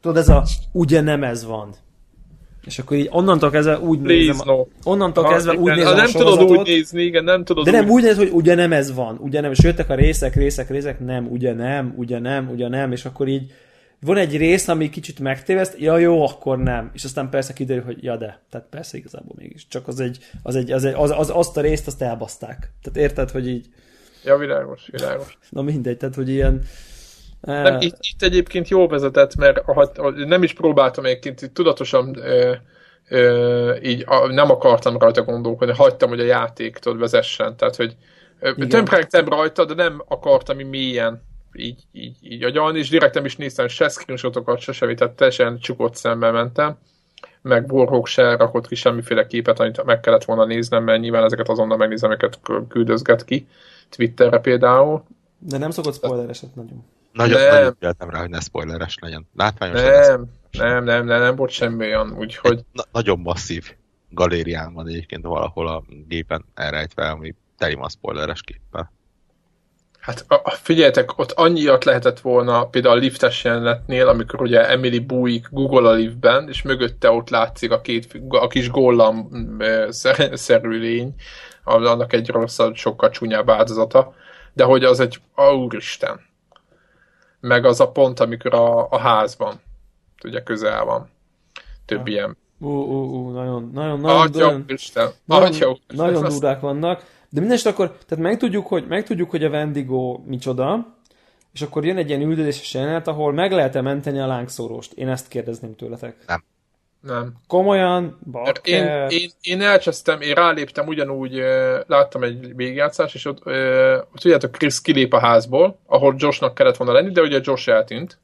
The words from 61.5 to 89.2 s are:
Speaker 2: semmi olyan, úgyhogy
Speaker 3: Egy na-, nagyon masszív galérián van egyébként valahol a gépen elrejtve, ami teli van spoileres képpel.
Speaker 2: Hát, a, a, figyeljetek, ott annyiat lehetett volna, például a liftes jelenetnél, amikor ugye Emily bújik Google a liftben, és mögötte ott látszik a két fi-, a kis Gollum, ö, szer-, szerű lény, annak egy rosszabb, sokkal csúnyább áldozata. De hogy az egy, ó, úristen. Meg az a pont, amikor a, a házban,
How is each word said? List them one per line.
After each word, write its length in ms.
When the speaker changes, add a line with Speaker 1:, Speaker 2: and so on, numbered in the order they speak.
Speaker 2:
semmi 340
olyan, 340
úgyhogy 380
Speaker 3:
Egy 160
na-, 100
nagyon 260
masszív 560
galérián 640
van 140
egyébként 360
valahol 440
a 140
gépen 360
elrejtve, 540
ami 260
teli 160
van 140
spoileres 540
képpel. 500
Speaker 2:
Hát, 280
a, 60
a, 160
figyeljetek, 680
ott 140
annyiat 520
lehetett 360
volna, 480
például 280
a 20
liftes 460
jelenetnél, 640
amikor 340
ugye 260
Emily 300
bújik 520
Google 380
a 40
liftben, 560
és 140
mögötte 480
ott 180
látszik 420
a 100
két 260
fi-, 220
a 180
kis 240
Gollum, 580
ö, 320
szer-, 480
szerű 400
lény, 360
annak 480
egy 160
rosszabb, 460
sokkal 360
csúnyább 400
áldozata. 640
De 100
hogy 200
az 160
egy, 200
ó, 40
úristen. 560
Meg 240
az 160
a 100
pont, 300
amikor 340
a, 360
a 80
házban, 640